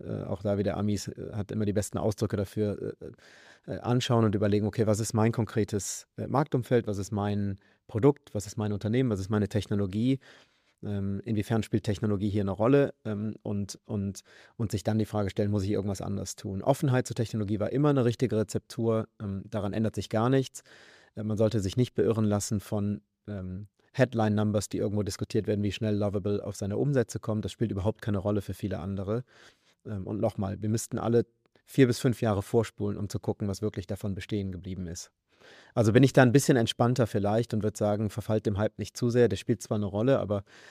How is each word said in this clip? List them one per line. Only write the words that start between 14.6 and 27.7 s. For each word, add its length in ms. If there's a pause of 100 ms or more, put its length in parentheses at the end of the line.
sich 140
dann 140
die 80
Frage 240
stellen, 200
muss 140
ich 60
irgendwas 320
anders 340
tun? 260
Offenheit 440
zur 100
Technologie 440
war 120
immer 160
eine 160
richtige 320
Rezeptur, 720 (100)
ähm, 300
daran 240
ändert 220
sich 160
gar 180
nichts. 340 (540)
Äh, 60
man 160
sollte 220
sich 180
nicht 160
beirren 320
lassen 340
von, 400 (260)
ähm, 420 (240)
Headline-Numbers, 760
die 100
irgendwo 240
diskutiert 460
werden, 160
wie 80
schnell 240
Lovable 480
auf 100
seine 220
Umsätze 420
kommt. 260
Das 60
spielt 220